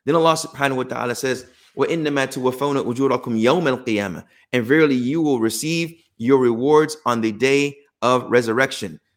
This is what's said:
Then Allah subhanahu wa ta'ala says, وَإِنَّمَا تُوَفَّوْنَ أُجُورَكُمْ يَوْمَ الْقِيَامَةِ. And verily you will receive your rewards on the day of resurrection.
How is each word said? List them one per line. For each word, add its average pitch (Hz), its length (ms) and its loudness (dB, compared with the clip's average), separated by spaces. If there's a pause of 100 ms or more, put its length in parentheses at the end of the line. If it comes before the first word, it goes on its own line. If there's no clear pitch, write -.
Then 143 100 0
Allah 165 180 4
subhanahu 139 440 -4
wa 127 60 -2
ta'ala 123 300 -6
says, 127 320 -4 (320)
وَإِنَّمَا 143 560 -2
تُوَفَّوْنَ 131 500 -2
أُجُورَكُمْ 123 560 -2
يَوْمَ 131 460 2
الْقِيَامَةِ. 101 400 -4 (280)
And 120 120 0
verily 147 300 4
you 127 260 -2
will 143 180 0
receive 160 640 -4 (160)
your 131 220 4
rewards 139 640 2
on 120 160 0
the 110 100 0
day 139 460 0 (240)
of 123 300 2
resurrection. 117 680 0 (180)